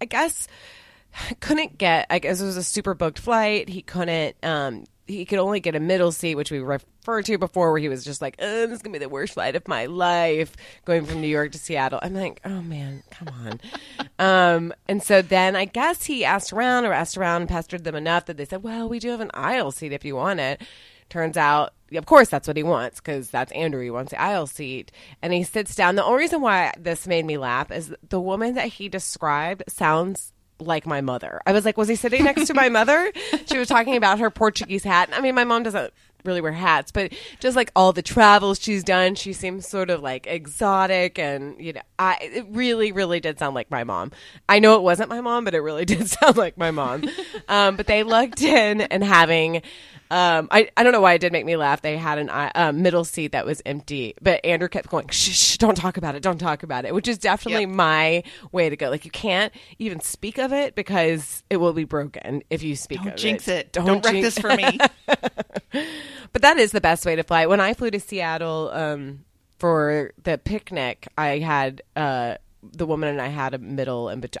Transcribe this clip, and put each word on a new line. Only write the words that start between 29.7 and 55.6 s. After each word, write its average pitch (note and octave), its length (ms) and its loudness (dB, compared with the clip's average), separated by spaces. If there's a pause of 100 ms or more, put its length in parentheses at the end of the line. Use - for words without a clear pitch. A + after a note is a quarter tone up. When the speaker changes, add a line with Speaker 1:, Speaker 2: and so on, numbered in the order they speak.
Speaker 1:
like D#3+ 280 -4
my C#3+ 140 -4
mother. B2 440 -6
I F3+ 60 2
was G3+ 140 4
like, G#3+ 120 0
"Was G#3+ 120 0
he A#3 60 2
sitting B3 280 0
next C#4+ 240 2
to D#4 60 -4
my C4+ 160 6
mother?" C#4 420 4 (180)
Speaker 2:
<laughs> - 180 -4
Speaker 1:
She C#4+ 100 -2
was B3 100 -2
talking A#3+ 300 2
about G#3 220 4
her A3+ 120 2
Portuguese G#3 540 -2
hat. F3+ 260 4
I - 80 -2
mean, C4 160 2
my B3 80 4
mom A#3+ 200 2
doesn't G3 300 -4 (300)
really F3+ 180 -4
wear D#3 120 -4
hats, E3 380 0
but G3 220 -4 (260)
just, B3+ 160 0
like, B3 200 0
all F#3 180 6
the F3 80 -2
travels G#3 580 6
she's G3+ 240 -4
done, F#3 300 4
she G3 180 -10
seems F#3 360 -8
sort F#3 240 -2
of, E3 100 -2
like, C3 240 -8
exotic, F#3 920 0
and, C#3+ 440 -4
you E3 100 -10
know, - 80 -14 (180)
I, F#3 200 2
it G#3 300 -8
really, A3+ 420 0
really F3+ 280 0
did D#3 180 -4
sound C#3+ 160 -4
like B2 160 -6
my B2 140 -4
mom. G2+ 280 -6 (380)
I G3+ 80 6
know G#3+ 180 8
it G#3 60 4
wasn't F3+ 280 2
my A#3+ 120 -8
mom, A#3+ 240 -2
but F#3+ 80 -4
it E3 60 2
really D#3 260 -4
<laughs> F#3 80 2
did F#3 160 -2
sound C#4+ 260 6
like G3 220 0
my E3 140 0
mom. C#3+ 380 -4
Speaker 2:
<laughs> D4+ 40 -12 (340)
Speaker 1:
Um, G3+ 280 4
but G#3 100 -4
they G#3+ 160 4
lucked A3+ 400 2
in A3 400 6
and F#3+ 220 0
having, E3 540 6 (520)
um, E3+ 400 2
I, A3 260 6
I - 60 4
don't B3 120 8
know A3 80 6
why F#3 120 10
it E3+ 80 4
did F3 100 2
make D#3 140 0
me E3 120 0
laugh. C#3+ 260 0
They D3+ 120 -2
had D#3 220 -2
an, D3 140 -4
uh, D3 420 0
middle E3+ 300 4
seat D#3+ 300 -6
that C3+ 120 -2
was D3+ 220 -6
empty, C#3+ 520 -8
but F3+ 240 2
Andrew E3+ 240 0
kept - 220 -6
going, - 200 -4
"Shh, - 200 0
shh, - 280 2
don't A3 180 4